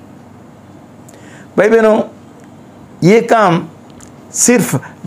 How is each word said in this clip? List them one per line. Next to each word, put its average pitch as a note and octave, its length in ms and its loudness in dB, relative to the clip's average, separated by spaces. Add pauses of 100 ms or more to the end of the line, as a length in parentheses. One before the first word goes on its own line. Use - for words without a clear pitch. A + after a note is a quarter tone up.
(1600)
भाई G3 100 2
बहनों, A3 320 2 (1040)
ये G3 160 4
काम G#3 480 -2 (640)
सिर्फ - 480 -2 (260)